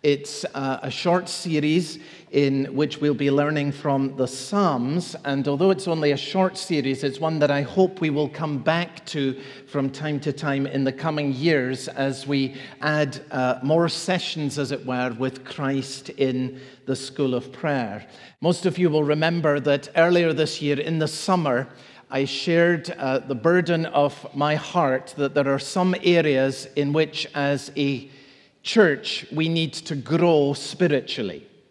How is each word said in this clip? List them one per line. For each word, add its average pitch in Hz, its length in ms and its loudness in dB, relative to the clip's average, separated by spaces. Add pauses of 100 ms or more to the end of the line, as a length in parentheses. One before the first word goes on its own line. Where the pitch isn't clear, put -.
It's, 143 400 0 (120)
uh, 135 260 -2
a 131 80 -6
short 180 380 2
series 156 720 0 (320)
in 139 320 2 (100)
which 147 240 0
we'll 147 160 2
be 139 160 0
learning 143 400 2
from 135 460 -2
the 131 100 0
Psalms. 165 880 0 (100)
And 139 220 0
although 143 240 2
it's 190 160 -2
only 160 240 2
a 139 60 2
short 185 420 0
series, 135 460 -2
it's 139 160 -2
one 160 180 0
that 143 140 4
I 139 100 2
hope 185 380 2
we 160 100 2
will 143 180 0
come 151 300 -4
back 165 480 -2
to 135 340 -4 (280)
from 135 220 -2
time 151 300 -4
to 143 120 -4
time 139 340 -2
in 135 160 -2
the 131 80 2
coming 147 420 -2
years 131 540 0
as 135 400 -4
we 135 280 0 (260)
add, 151 400 0 (100)
uh, 127 320 0
more 160 260 4
sessions, 156 680 -4
as 135 140 -2
it 117 120 -8
were, 127 360 -2
with 131 240 -4
Christ 135 640 -6
in 127 500 0 (280)
the 135 100 -2
School 135 360 -2
of 123 200 -4
Prayer. 120 520 -4 (360)
Most 175 260 2
of 170 120 0
you 175 120 4
will 151 140 2
remember 151 560 2
that 143 340 0
earlier 170 380 6
this 151 280 -2
year 143 200 0
in 160 180 -2
the 156 80 2
summer, 147 640 0 (420)
I 135 140 0
shared, 170 760 2
uh, 131 220 0
the 139 160 -6
burden 165 500 2
of 143 480 0
my 147 220 0
heart 139 600 0
that 139 180 -2
there 143 140 2
are 139 120 0
some 185 420 0
areas 143 720 2
in 143 180 0
which, 156 440 0
as 143 400 -2
a 139 340 -2 (520)
church, - 720 2
we 160 160 0
need 165 240 0
to - 240 -8
grow 151 560 4
spiritually. 131 920 -2 (260)